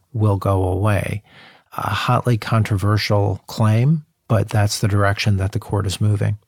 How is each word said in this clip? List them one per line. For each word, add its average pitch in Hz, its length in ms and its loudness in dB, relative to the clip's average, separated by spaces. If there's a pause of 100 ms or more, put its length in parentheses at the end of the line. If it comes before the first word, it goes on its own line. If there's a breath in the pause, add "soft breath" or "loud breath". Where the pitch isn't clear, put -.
(120)
will 107 260 0
go 98 260 0
away. 98 580 -2 (560 loud breath)
A - 140 -4
hotly 123 460 0
controversial 101 1080 0
claim, 120 600 2 (220)
but 104 220 0
that's 104 320 0
the 117 60 0
direction 101 500 2
that 95 140 -2
the 107 80 -4
court 98 260 -4
is 95 160 -4
moving. 104 460 0